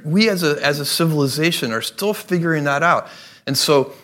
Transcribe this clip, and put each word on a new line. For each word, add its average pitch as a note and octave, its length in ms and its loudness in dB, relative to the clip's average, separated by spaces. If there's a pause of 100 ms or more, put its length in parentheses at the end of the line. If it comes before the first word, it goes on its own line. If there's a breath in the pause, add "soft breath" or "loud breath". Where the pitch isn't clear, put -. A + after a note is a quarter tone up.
we G3 240 2
as F#3 140 -2
a, D3 200 0
as D3 160 0
a C#3 60 -4
civilization D3+ 840 0
are A2+ 100 -4
still G3+ 320 -4
figuring E3 520 -2
that C#3+ 180 0
out. E3 240 2 (400 loud breath)
And C3+ 100 -2
so, C#3+ 360 2 (100)